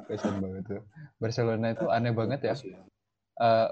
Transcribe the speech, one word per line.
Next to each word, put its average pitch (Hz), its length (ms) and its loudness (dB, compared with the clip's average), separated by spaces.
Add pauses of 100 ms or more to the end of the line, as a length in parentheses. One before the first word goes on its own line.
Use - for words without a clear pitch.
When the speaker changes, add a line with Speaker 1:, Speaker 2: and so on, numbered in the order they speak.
Speaker 1:
kasihan 104 320 -4
banget 95 300 -6
tuh. 101 140 -8 (360)
Barcelona 113 540 0
itu 113 160 -4
aneh 117 260 2
banget 113 280 0
ya. 113 120 2
Speaker 2:
Kasihan. 92 320 -12 (520)
Speaker 1:
Eh, 113 340 6